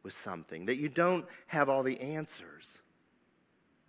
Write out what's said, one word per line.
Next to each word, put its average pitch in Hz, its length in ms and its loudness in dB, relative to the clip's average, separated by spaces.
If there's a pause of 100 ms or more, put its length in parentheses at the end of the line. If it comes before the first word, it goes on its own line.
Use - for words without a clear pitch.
with 95 80 -6
something, 85 540 -6
that 123 100 2
you 147 120 -2
don't 170 380 4 (220)
have 143 200 4
all 135 140 6
the 131 180 0
answers? 143 800 -6 (1080)